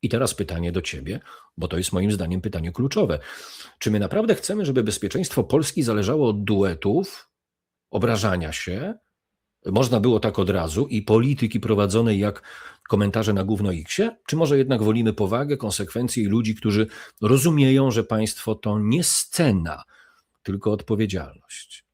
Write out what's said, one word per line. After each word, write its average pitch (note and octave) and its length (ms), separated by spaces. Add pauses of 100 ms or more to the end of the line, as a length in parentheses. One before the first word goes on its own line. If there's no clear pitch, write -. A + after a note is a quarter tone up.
I A2+ 80
teraz B2 240
pytanie E2+ 380
do F2 100
ciebie, D2+ 380 (380)
bo E2 100
to E2 100
jest F#2 160
moim G2 180
zdaniem F#2 300
pytanie F2 300
kluczowe. B2 480 (600)
Czy - 120
my G#2+ 80
naprawdę G#3 360
chcemy, G#3 300
żeby C3+ 180
bezpieczeństwo G2+ 600
Polski D3+ 400
zależało A#2 460
od G#2 140
duetów, G2+ 840 (640)
obrażania G2 600
się? A#2 420 (720)
Można A2+ 340
było A2 200
tak G#2+ 200
od F#2 100
razu F#2 380
i A2 140
polityki A#2+ 580
prowadzonej G#2 600
jak G2+ 220 (480)
komentarze G#2 440
na F#2+ 100
gówno G2 300
X-ie? F#3 440 (100)
Czy - 80
może D3+ 220
jednak B2+ 260
wolimy A2 300
powagę, B2 440
konsekwencje A2+ 640
i G2+ 40
ludzi, A2 280
którzy A2 320 (340)
rozumieją, C3+ 720
że A2 120
państwo A2 520
to G#2 240
nie A2+ 240
scena, F2+ 800 (600)
tylko G2 280
odpowiedzialność? G2+ 1200